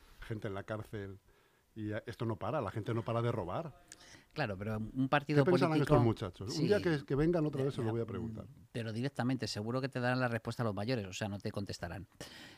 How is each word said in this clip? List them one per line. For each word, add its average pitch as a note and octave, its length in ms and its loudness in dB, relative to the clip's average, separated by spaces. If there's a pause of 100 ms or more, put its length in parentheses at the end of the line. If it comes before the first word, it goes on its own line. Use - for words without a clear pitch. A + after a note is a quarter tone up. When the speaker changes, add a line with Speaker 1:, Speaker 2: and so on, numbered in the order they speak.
(200)
Speaker 1:
gente A2+ 280 -8
en G2+ 60 -6
la G2 100 -8
cárcel, G2+ 560 -8 (560)
y G#2+ 160 -6 (140)
esto A#2 200 -6
no A#2 100 -2
para, B2+ 260 -4
la G2 80 -2
gente A#2 240 -4
no A2+ 100 0
para A#2 200 0
de A#2 80 2
robar". G#2+ 420 -6 (600)
Speaker 2:
Claro, A#2 240 -2
pero G#2+ 200 -4
un C3 320 -2
partido D3 340 6
Speaker 1:
¿Qué F3+ 80 6
pensarán F3+ 220 6
Speaker 2:
político D3+ 220 6
Speaker 1:
estos C3 80 8
muchachos? G#2+ 460 0
Un C#3 60 -6
Speaker 2:
Sí. D#3 120 2
Speaker 1:
día G3+ 140 4
que, D3+ 240 2
que C#3+ 100 0
vengan D#3+ 320 4
otra C#3 140 0
Speaker 2:
Ya, C3+ 40 2
Speaker 1:
vez C#3 100 0
se C3+ 60 -2
lo A2+ 60 2
Speaker 2:
ya, A2 40 2
Speaker 1:
voy A2+ 100 0
a A2+ 40 -2
preguntar. A2+ 400 -6 (260)
Speaker 2:
pero A2+ 220 -4
directamente, A#2+ 540 0
seguro A#2 340 -2
que C3+ 80 -2
te B2+ 100 -4
darán B2 200 2
la B2+ 80 2
respuesta A#2 360 -2
a - 20 2
los G#2+ 100 0
mayores, G#2 320 -2
o F#2 60 -10
sea, G#2+ 140 -4
no G2+ 120 -4
te G#2+ 120 -6
contestarán. F#2 560 -8 (500)